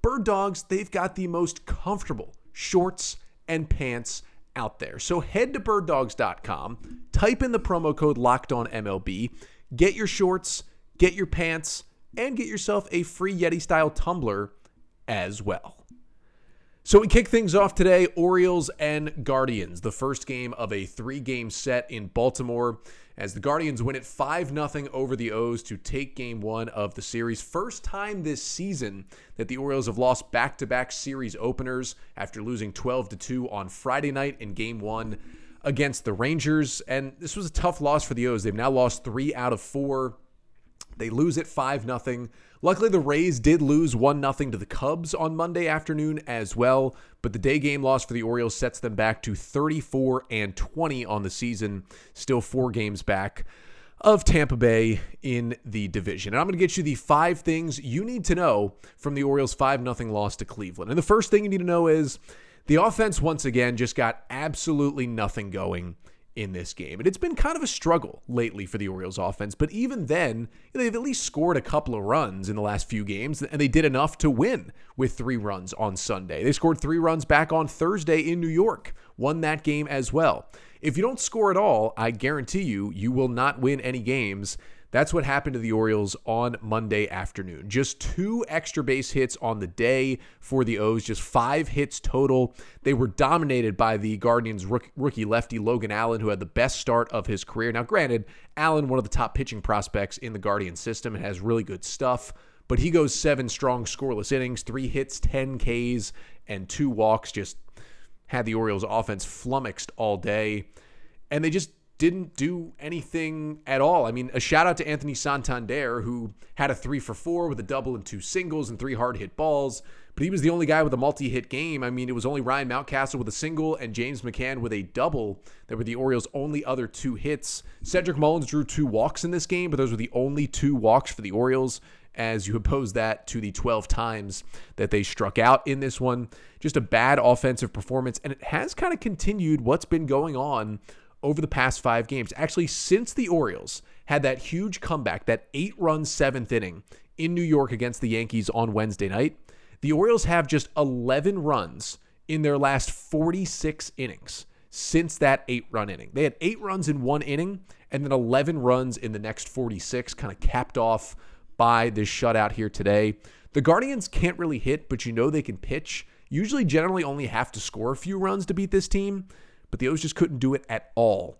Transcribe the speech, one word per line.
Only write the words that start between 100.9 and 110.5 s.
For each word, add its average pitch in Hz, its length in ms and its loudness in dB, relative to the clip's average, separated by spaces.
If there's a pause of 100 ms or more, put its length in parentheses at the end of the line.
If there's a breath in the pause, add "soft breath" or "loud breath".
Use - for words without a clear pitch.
and 92 100 -6
has 98 160 -6
really 113 240 2
good 90 200 -10
stuff, - 500 -2 (340 soft breath)
but 123 120 4
he 151 100 6
goes 160 240 6
seven 135 340 2
strong 123 380 0
scoreless 120 460 -4
innings, 127 320 0
three 131 240 -4
hits, 135 320 -4
ten 135 400 0
Ks, 120 540 0 (340 loud breath)
and 95 200 -8
two 147 220 0
walks, 110 420 2
just - 260 -8 (680 soft breath)
had 120 220 -2
the 110 80 -2
Orioles' 107 340 0
offense 107 340 -2
flummoxed 127 760 -6
all 107 200 0
day. 107 520 -2 (600 soft breath)